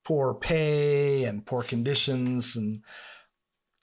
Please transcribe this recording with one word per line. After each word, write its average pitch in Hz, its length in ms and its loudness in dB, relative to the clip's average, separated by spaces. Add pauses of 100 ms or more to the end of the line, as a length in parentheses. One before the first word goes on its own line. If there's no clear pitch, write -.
poor 139 280 2
pay 147 920 2
and 104 200 -4
poor 123 180 -2
conditions. 127 920 0
And 107 260 -4 (1000)